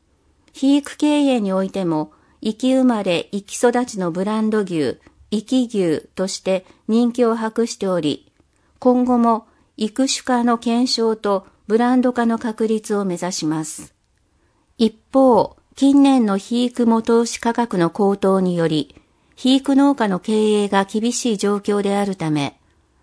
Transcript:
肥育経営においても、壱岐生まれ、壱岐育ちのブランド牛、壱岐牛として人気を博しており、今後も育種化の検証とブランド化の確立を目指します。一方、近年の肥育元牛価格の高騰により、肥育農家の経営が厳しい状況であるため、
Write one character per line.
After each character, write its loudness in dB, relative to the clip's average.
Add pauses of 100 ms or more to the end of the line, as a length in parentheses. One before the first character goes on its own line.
(540)
肥 2
育 -8
経 -2
営 2
に -2
お 0
い -4
て -4
も、 -2 (280)
壱 -4
岐 0
生 4
ま 2
れ、 -2
壱 -6
岐 -2
育 0
ち -8
の -4
ブ -4
ラ -4
ン 0
ド 0
牛、 -4 (320)
壱 -4
岐 0
牛 -2
と -4
し -10
て -2 (240)
人 2
気 0
を 0
博 -4
し -8
て -6
お -2
り、 -6 (460)
今 2
後 2
も 0 (300)
育 -2
種 -4
化 0
の 0
検 -2
証 0
と -2 (200)
ブ 2
ラ 2
ン 4
ド 2
化 0
の 0
確 -4
立 -2
を -2
目 -4
指 -6
し -6
ま -2
す。 -16 (840)
一 2 (180)
方、 4 (200)
近 4
年 4
の 0
肥 -4
育 -2
元 2
牛 -4
価 -2
格 -2
の 2
高 0
騰 0
に -2
よ 0
り、 -4 (340)
肥 2
育 0
農 4
家 -2
の -2
経 0
営 -2
が 2
厳 -2
し -2
い -2
状 -2
況 -2
で -2
あ -2
る -4
た -4
め、 -4 (440)